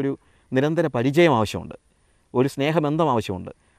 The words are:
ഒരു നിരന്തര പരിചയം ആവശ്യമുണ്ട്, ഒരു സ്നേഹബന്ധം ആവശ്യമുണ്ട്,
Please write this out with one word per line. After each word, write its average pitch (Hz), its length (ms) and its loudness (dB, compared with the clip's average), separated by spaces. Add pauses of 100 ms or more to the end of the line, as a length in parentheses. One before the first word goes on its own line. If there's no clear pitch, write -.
ഒരു 139 100 -2 (440)
നിരന്തര 151 300 2 (100)
പരിചയം 143 420 4
ആവശ്യമുണ്ട്, 92 380 -4 (580)
ഒരു 127 200 2
സ്നേഹബന്ധം 151 600 0
ആവശ്യമുണ്ട്, 92 380 -4 (260)